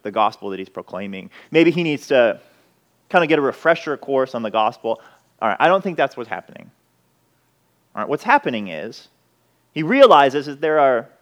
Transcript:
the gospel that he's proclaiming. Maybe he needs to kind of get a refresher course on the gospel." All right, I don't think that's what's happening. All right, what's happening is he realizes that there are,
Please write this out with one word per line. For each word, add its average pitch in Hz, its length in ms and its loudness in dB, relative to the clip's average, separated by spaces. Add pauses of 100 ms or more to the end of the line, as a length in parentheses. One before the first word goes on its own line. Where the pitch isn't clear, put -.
the 107 80 -10
gospel 104 400 -4
that 92 80 -8
he's 95 100 -12
proclaiming. 95 640 -14 (180)
Maybe 165 220 4
he 170 100 -2
needs 151 260 -4
to 120 320 2 (720)
kind 180 140 2
of 151 60 -2
get 151 100 2
a - 20 -2
refresher 151 560 -2
course 131 380 -4
on 117 80 -8
the 107 80 -6
gospel." 113 500 -2 (400)
All - 60 0
right, 101 120 -2
I 147 80 4
don't 185 160 2
think 180 140 -8
that's 143 200 -4
what's 120 120 -12
happening. - 400 -14 (1300)
All 104 60 -8
right, 95 80 -8
what's 151 140 -6
happening 143 440 -2
is 85 400 -12 (640)
he 156 120 -6
realizes 151 640 4
that 143 140 -14
there 156 180 0
are, 131 280 2 (140)